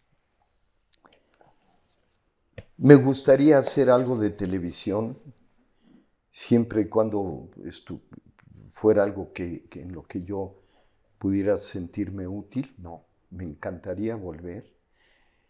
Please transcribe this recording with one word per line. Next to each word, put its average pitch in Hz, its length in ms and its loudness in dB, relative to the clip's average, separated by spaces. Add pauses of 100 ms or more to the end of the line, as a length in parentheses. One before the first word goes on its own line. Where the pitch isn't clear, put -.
(2750)
me 143 180 10
gustaría 139 600 6
hacer 131 320 2
algo 127 280 2
de 104 120 0
televisión, 98 880 -6 (1120)
siempre 117 500 0
y 98 80 -2
cuando 101 600 -2 (140)
estu-, - 380 -14 (680)
fuera 104 320 2
algo 98 300 -6
que, 85 360 -10
que - 120 -18
en 90 120 -14
lo 78 100 -16
que 90 200 -10
yo 95 380 -10 (560)
pudiera 98 400 0
sentirme 92 720 -10
útil. 101 500 -10
No, 85 280 -20 (260)
me 92 140 -14
encantaría 92 720 -10
volver. 87 580 -14 (760)